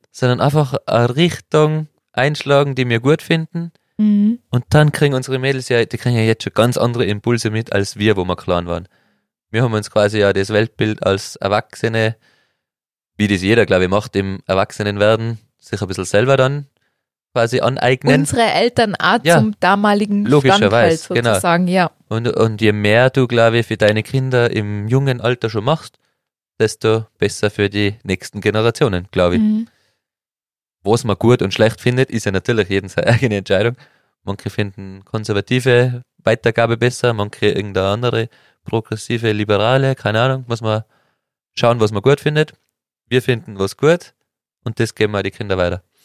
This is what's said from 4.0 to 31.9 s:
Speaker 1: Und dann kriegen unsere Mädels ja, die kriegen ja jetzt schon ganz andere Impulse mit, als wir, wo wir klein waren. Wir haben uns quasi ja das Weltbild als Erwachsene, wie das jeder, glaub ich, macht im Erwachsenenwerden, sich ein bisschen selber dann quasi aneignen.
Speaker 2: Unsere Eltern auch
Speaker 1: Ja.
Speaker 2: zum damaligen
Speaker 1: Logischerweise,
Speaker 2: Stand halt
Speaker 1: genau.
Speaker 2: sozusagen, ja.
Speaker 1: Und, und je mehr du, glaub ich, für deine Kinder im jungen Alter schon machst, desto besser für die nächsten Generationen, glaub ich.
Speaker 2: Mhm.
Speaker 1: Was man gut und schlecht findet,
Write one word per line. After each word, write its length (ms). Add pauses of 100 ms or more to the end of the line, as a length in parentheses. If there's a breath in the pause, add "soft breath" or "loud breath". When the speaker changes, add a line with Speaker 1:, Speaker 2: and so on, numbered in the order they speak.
Speaker 1:
Und 200
dann 220
kriegen 220
unsere 240
Mädels 300
ja, 160
die 140
kriegen 180
ja 60
jetzt 220
schon 100
ganz 220
andere 280
Impulse 460
mit, 220
als 240
wir, 200
wo 80
wir 120
klein 300
waren. 220 (640)
Wir 120
haben 100
uns 180
quasi 280
ja 140
das 180
Weltbild 560
als 300
Erwachsene, 800 (1000)
wie 120
das 140
jeder, 240
glaub 160
ich, 60
macht 280
im 300
Erwachsenenwerden, 920 (200)
sich 220
ein 80
bisschen 160
selber 320
dann 300 (680)
quasi 280
aneignen. 600
Speaker 2:
Unsere 220
Eltern 540
auch 280
Speaker 1:
Ja. 140
Speaker 2:
zum 220
damaligen 640
Speaker 1:
Logischerweise, 800
Speaker 2:
Stand 60
halt 120
Speaker 1:
genau. 120
Speaker 2:
sozusagen, 340
ja. 220 (180)
Speaker 1:
Und, 200
und 320
je 120
mehr 380
du, 180
glaub 260
ich, 120
für 100
deine 260
Kinder 480
im 380
jungen 320
Alter 300
schon 140
machst, 340 (600)
desto 460 (120)
besser 320
für 200
die 240 (100)
nächsten 360
Generationen, 720
glaub 200
ich. 80
Speaker 2:
Mhm. 280 (1120)
Speaker 1:
Was 220
man 140
gut 240
und 120
schlecht 260
findet, 300